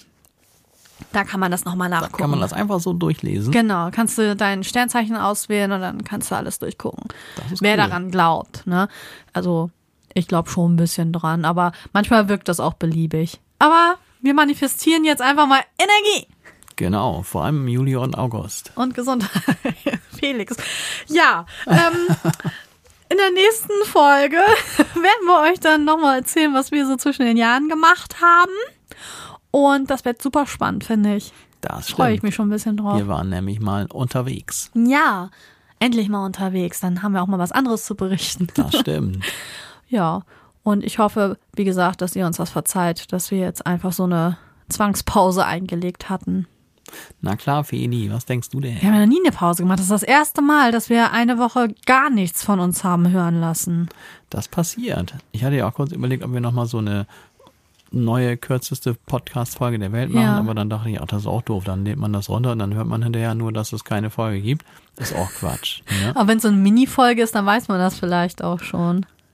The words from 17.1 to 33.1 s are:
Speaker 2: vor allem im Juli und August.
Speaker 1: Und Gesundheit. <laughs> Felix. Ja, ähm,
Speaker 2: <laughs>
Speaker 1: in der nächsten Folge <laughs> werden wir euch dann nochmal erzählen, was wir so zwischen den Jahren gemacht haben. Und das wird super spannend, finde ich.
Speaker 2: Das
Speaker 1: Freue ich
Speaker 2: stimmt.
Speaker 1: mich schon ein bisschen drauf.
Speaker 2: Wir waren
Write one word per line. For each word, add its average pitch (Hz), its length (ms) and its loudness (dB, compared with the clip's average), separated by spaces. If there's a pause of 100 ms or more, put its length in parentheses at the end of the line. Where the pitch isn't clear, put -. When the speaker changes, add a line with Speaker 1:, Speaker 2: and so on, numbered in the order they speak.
Speaker 2:
vor 85 220 -4
allem 143 180 0
im 127 60 -2
Juli 131 280 2
und 127 220 -2
August. 110 560 -6
Speaker 1:
Und 254 200 -2
Gesundheit. 247 360 -2 (440)
<laughs> - 440 -6
Felix. 254 380 -4 (520)
Ja, 269 380 2 (200)
ähm, 339 560 4
Speaker 2:
<laughs> - 80 0 (760)
Speaker 1:
in 359 80 0
der 381 160 4
nächsten 415 400 4 (120)
Folge 285 520 6
<laughs> 403 400 4 (180)
werden 381 320 2
wir 339 240 6
euch 359 100 0
dann 311 240 4
nochmal 302 340 4
erzählen, 302 360 2
was 269 180 0
wir 285 140 2
so 262 100 0
zwischen 269 280 0
den 233 120 4
Jahren 240 320 2
gemacht 320 520 4
haben. 349 320 6 (960)
Und 277 400 4
das 269 140 -4
wird 240 160 -4
super 285 260 0
spannend, - 380 -4
finde 208 320 2
ich. - 160 -8 (300)
Speaker 2:
Das - 260 -8
Speaker 1:
Freue 254 240 2
ich 214 60 0
Speaker 2:
stimmt. - 60 -8
Speaker 1:
mich 202 100 0
schon 208 140 0
ein - 20 0
bisschen 208 260 -2
drauf. 208 220 0
Speaker 2:
Wir 101 100 -2
waren 90 220 -2